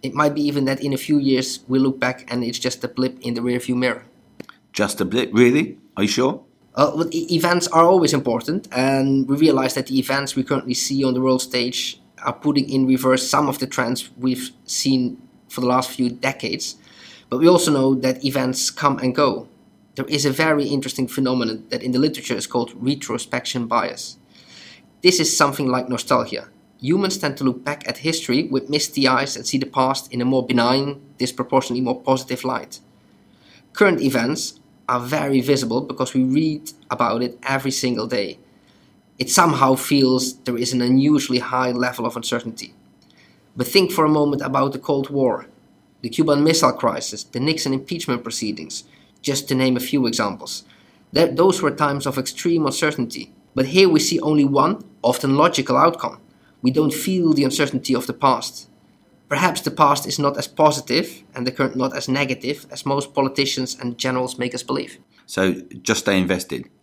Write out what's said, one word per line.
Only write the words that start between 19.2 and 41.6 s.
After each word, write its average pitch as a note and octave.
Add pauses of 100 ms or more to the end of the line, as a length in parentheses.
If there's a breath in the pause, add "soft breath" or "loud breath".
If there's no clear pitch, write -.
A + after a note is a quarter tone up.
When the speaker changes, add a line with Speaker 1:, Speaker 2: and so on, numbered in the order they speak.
Speaker 1:
There C3+
is D3
a C#3
very D3+
interesting C3
phenomenon B2
that B2
in B2+
the B2
literature C3+
is -
called A#2 (100)
retrospection B2
bias. - (840 loud breath)
This F3+
is -
something C#3+
like B2+
nostalgia. - (320)
Humans F#3
tend C#3
to C#3+
look B2+
back D3
at -
history D3+
with C3
misty C#3+
eyes C3
and A#2
see C3+
the C3+
past C3+
in B2
a B2
more C3
benign, B2+ (200)
disproportionately B2+
more B2+
positive C3
light. - (960 soft breath)
Current F#3+
events C3 (300)
are B2
very C#3
visible C3
because B2+
we B2+
read D3+ (180)
about A#2
it B2
every C3+
single A#2+
day. G2+ (800 soft breath)
It C3
somehow C3+
feels C3
there A#2+
is A#2+
an B2
unusually C3
high B2+